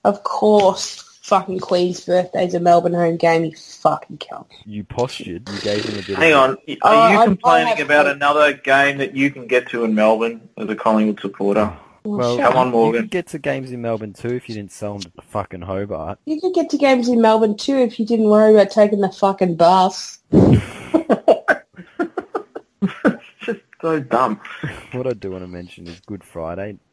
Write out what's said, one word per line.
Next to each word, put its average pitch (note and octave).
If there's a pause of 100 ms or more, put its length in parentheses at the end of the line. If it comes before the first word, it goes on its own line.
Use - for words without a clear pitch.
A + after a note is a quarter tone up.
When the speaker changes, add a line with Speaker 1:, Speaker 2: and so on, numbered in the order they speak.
Speaker 1:
Of G3+
course. - (140)
Fucking F#3
Queen's F3+
birthday's F3+
a F3
Melbourne F3
home E3+
game, E3
you D#3
fucking -
cunt. - (200)
Speaker 2:
You G#2
postured. G#2
You G2+
gave G#2
him G#2+
a F#2+
bit -
Speaker 3:
Hang D#3+
Speaker 2:
of C#3+
Speaker 3:
on. C3
Are C3
Speaker 1:
Oh, -
Speaker 3:
you A3
Speaker 1:
I, A3
I A#3+
Speaker 3:
complaining F3+ (100)
Speaker 1:
have -
Speaker 3:
about D3
Speaker 1:
Queen- C#3+
Speaker 3:
another D3
game C#3
that C3+
you C#3
can B2
get B2
to A#2
in A2
Melbourne A2+
as G#2
a G#2+
Collingwood G#2+
supporter? G2+ (320)
Speaker 1:
Well, G3+
Speaker 2:
Well, B2
Speaker 1:
shut C3+
Speaker 3:
Come B2+
on, B2+
Speaker 1:
up. B2
Speaker 3:
Morgan. A2+
Speaker 2:
you A#2
could A2
get F3+
to D3+
games C3+
in B2
Melbourne A2
too A#2+
if B2
you A2+
didn't G2+
sell G#2
'em G2+
to F2 (180)
fucking F#2+
Hobart. F#2+
Speaker 1:
You D4+
could F#4
get D#4+
to D4
games C4
in A#3
Melbourne A3
too C#4
if A#3+
you G#3+
didn't A3
worry G#3+
about G3+
taking G#3
the F#3+
fucking F#3+
bus. F#3
<laughs> - (2750)
Speaker 3:
It's - (180)
just - (220)
so D#3+
dumb. B2 (220)
Speaker 2:
<laughs> -
What B2+
I B2
do G2
wanna F#2
mention F2
is E2+
Good G2
Friday. F2 (160)